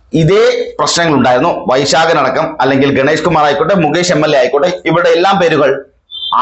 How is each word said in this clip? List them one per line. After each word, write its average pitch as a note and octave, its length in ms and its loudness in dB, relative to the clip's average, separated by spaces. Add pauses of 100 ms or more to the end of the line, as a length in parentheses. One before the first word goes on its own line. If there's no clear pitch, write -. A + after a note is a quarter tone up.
(220)
ഇതേ G3 220 2 (340)
പ്രശ്നങ്ങൾ D#3 400 -2
ഉണ്ടായിരുന്നു. B2+ 340 2 (180)
വൈശാഖനടക്കം, D3+ 760 0 (160)
അല്ലെങ്കിൽ C#3 360 0
ഗണേഷ് D#3 280 0
കുമാർ D#3+ 220 2
ആയിക്കോട്ടെ, D#3+ 360 0
മുകേഷ് E3+ 320 -2
എം D3+ 100 0
എൽ D3+ 100 0
എ - 40 4
ആയിക്കോട്ടെ, C#3 300 0 (200)
ഇവരുടെ E3+ 260 2
എല്ലാം F#3+ 260 2
പേരുകൾ D3+ 280 2 (720)